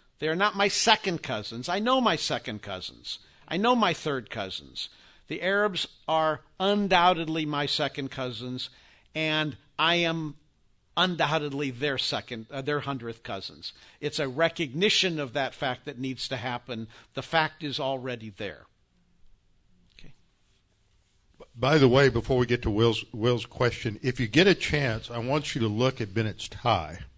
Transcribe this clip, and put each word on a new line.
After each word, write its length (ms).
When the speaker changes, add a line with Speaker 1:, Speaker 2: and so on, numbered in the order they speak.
Speaker 1:
They 100
are 60
not 200
my 140
second 520
cousins. 460
I 120
know 200
my 160
second 460
cousins. 580
I 100
know 180
my 180
third 360
cousins. 600
The 140
Arabs 460
are 340
undoubtedly 840
my 200
second 460
cousins, 580
and 420
I 180
am 400
undoubtedly 760
their 260
second, 540
uh, 100
their 200
hundredth 420
cousins. 500
It's 180
a 80
recognition 920
of 140
that 220
fact 300
that 120
needs 300
to 100
happen. 500
The 80
fact 420
is 160
already 500
there. 360
Okay. 160
Speaker 2:
By 220
the 100
way, 220
before 280
we 80
get 180
to 60
Will's, 440
Will's 320
question, 580
if 160
you 80
get 180
a 100
chance, 540
I 100
want 360
you 60
to 60
look 340
at 120
Bennett's 360
tie. 500